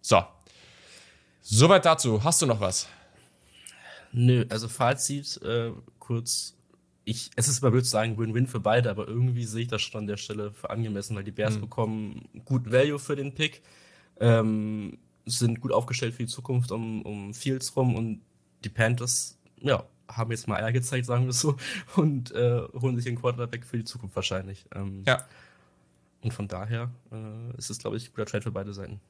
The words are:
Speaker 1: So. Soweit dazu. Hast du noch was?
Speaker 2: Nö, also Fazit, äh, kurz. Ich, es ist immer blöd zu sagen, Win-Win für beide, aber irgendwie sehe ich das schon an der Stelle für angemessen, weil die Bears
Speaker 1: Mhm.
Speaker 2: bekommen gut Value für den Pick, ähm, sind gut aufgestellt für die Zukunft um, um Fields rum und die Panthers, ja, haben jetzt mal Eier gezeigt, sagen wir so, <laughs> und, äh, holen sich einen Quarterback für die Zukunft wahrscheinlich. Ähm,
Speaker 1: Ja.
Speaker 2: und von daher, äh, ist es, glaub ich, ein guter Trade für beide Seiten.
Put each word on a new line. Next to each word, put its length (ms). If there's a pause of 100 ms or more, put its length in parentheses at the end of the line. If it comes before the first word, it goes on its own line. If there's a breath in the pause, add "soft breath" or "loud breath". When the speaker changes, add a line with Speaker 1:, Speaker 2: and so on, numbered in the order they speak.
Speaker 1:
So. 220 (1160 soft breath)
Soweit 440
dazu. 380
Hast 200
du 40
noch 140
was? 280 (1200 loud breath)
Speaker 2:
Nö, 360
also 200
Fazit, 760
äh, 280 (280)
kurz. 560 (500)
Ich, 300
es 140
ist 140
immer 100
blöd 120
zu 60
sagen, 260
Win-Win 300
für 140
beide, 280
aber 200
irgendwie 360
sehe 180
ich 60
das 140
schon 200
an 40
der 120
Stelle 340
für 180
angemessen, 460
weil 80
die 80
Bears 240
Speaker 1:
Mhm. 60
Speaker 2:
bekommen 680 (160)
gut 260
Value 300
für 160
den 180
Pick, 260 (600 soft breath)
ähm, 800 (280)
sind 340
gut 120
aufgestellt 420
für 80
die 60
Zukunft 420
um, 320
um 320
Fields 400
rum 220
und 240 (420)
die 60
Panthers, 680 (240)
ja, 220 (260)
haben 220
jetzt 160
mal 160
Eier 80
gezeigt, 360
sagen 200
wir 60
so, 240 (200 loud breath)
<laughs> 200
und, 360
äh, 280 (200)
holen 160
sich 120
einen 120
Quarterback 460
für 120
die 60
Zukunft 300
wahrscheinlich. 580
Ähm, 320
Speaker 1:
Ja. 200 (1000 soft breath)
Speaker 2:
und 100
von 140
daher, 420 (220)
äh, 480
ist 100
es, 120
glaub 140
ich, 160
ein 40
guter 120
Trade 160
für 100
beide 200
Seiten. 380